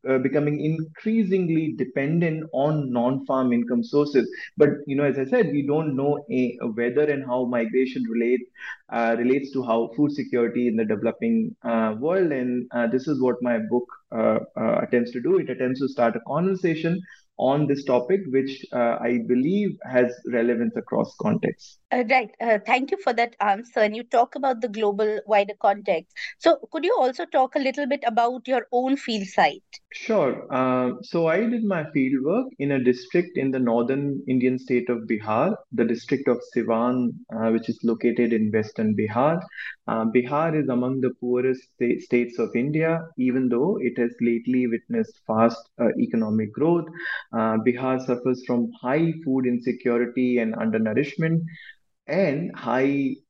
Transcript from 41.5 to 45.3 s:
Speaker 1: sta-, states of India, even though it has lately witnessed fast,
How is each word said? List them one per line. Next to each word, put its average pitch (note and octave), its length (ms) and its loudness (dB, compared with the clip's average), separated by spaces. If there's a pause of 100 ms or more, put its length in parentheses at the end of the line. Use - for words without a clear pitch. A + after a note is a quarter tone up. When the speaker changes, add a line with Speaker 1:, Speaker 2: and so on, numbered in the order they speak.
Speaker 1:
sta-, A#2+ 260 0
states A#2+ 380 0
of A2 160 -2
India, D#3 460 0 (160)
even B2+ 320 0
though D3 320 0
it A#2+ 160 -2
has A#2+ 140 0 (100)
lately A#2+ 460 0
witnessed A#2 600 -4
fast, A2+ 440 2 (100)